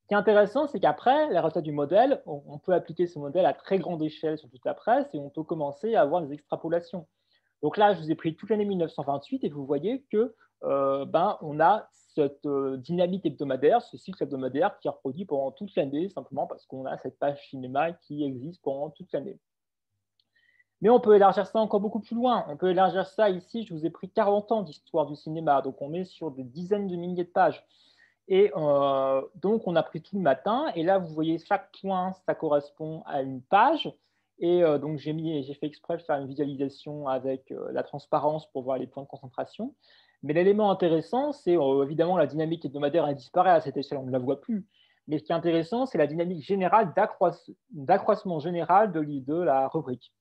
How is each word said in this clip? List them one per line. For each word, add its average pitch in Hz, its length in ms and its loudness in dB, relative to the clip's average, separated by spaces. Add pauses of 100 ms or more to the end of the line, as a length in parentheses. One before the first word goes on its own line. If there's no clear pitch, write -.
Ce - 80 -20
qui 202 60 0
est - 20 6
intéressant, 208 520 4
c'est 202 120 -6
qu'après, 254 480 2
les 190 100 2
résultats 160 220 0
du 156 120 -6
modèle, 175 520 2
on, 160 220 -10
on - 120 -16
peut - 140 -2
appliquer 170 340 0
ce 175 120 -10
modèle 143 260 0
à 175 80 4
très - 260 -2
grande 165 240 -4
échelle 156 360 -4
sur 127 100 -18
toute 127 160 -20
la 139 80 -4
presse 262 420 -2
et - 40 -6
on 143 100 -10
peut 156 140 -10
commencer 160 540 -4
à 180 40 4
avoir 160 220 2
des 139 100 -8
extrapolations. 170 760 -6 (540)
Donc 147 160 -4
là, 208 160 6
je 165 80 -2
vous 156 100 -6
ai 160 40 2
pris 160 220 -6
toute 202 120 -18
l'année 208 160 0
mille 196 140 -2
neuf 160 140 -2
cent 156 100 -8
vingt-huit 143 420 -4
et - 60 -2
vous 143 160 -10
voyez 160 440 -4
que, 226 240 0 (300)
euh, 139 400 0
ben, 170 380 0
on 151 180 -6
a 190 260 4 (320)
cette, 143 280 0
euh, 139 300 -2
dynamique 175 480 -2
hebdomadaire, 143 560 2
ce - 160 -20
cycle - 280 -10
hebdomadaire 143 540 -2
qui - 100 -6
est - 20 -4
reproduit 139 340 -8
pendant 135 280 -4
toute - 240 -14
l'année, 160 320 -2
simplement 139 400 -8
parce - 180 -16
qu'on 131 180 -12
a 139 140 -8
cette - 200 -12
page 143 300 -4
cinéma 135 440 -4
qui 147 320 -8
existe 135 380 -10
pendant 143 280 -6
toute 180 220 -20
l'année. 135 260 -8 (1400)
Mais 196 100 4
on 247 100 8
peut 214 140 6
élargir 196 320 6
ça - 140 -2
encore 214 200 0
beaucoup 208 200 -4
plus 226 160 -10
loin. 233 320 0
On 147 80 -10
peut 185 140 0
élargir 185 360 2
ça 214 240 2
ici, 190 340 -6
je - 80 -14
vous 156 140 -6
ai 170 40 -2
pris 185 180 -16
quarante 202 420 0
ans 220 120 0
d'histoire 151 440 -4
du 147 80 -10
cinéma, 156 480 0
donc 131 180 -8
on 143 120 -8
est 180 120 -4
sur 160 280 -10
des 131 120 -12
dizaines 180 440 -4
de 175 80 -6
milliers 175 280 -4
de 175 60 -18
pages. 170 340 0 (600)
Et, 196 300 4
euh, 139 680 2 (140)
donc, 214 300 -2
on 175 100 0
a 156 60 2
pris 156 200 -8
tout - 140 -10
le 196 60 -2
matin, 202 520 0
et 170 80 -4
là, 190 160 2
vous 165 160 -6
voyez, 160 240 -2
chaque 196 320 -4 (100)
point, 185 320 -4 (140)
ça 208 80 0
correspond 156 720 -4
à 139 160 -4
une 135 180 -8
page. 220 500 4 (480)
Et, 175 240 4
euh, 151 160 4
donc, 147 200 -4
j'ai 151 160 -6
mis, 156 300 -4
j'ai 139 100 -10
fait - 120 -8
exprès 151 300 -8
de 165 60 -10
faire 147 180 -2
une 139 60 -8
visualisation 139 840 -6
avec, 131 440 -4
euh, 131 200 -10
la 127 100 -4
transparence 151 680 -2
pour 131 120 -8
voir 131 140 -4
les 131 100 -6
points 135 180 -14
de - 40 -20
concentration. 135 680 -12 (480)
Mais 143 120 -2
l'élément 202 360 4
intéressant, 190 600 0
c'est, 175 240 0
euh, 139 280 4
évidemment, 165 340 0
la 151 80 4
dynamique 160 400 -4
hebdomadaire, 143 420 0
elle 143 60 -2
disparaît 180 380 2
à 165 80 6
cette 139 180 -6
échelle, 143 200 -6
on 131 80 -8
ne 127 60 -6
la 131 60 0
voit 127 220 -2
plus. 202 260 -6 (400)
Mais 156 120 -4
ce - 60 -8
qui - 80 -4
est - 20 0
intéressant, 165 520 0
c'est 262 100 -6
la 156 100 4
dynamique 170 360 -4
générale 190 520 2
d'accroisse-, 185 560 0 (200)
d'accroissement 180 680 0
général 175 520 2
de 160 80 -2
l'i-, 147 220 -4
de 151 180 -2
la 135 280 2
rubrique 135 520 -6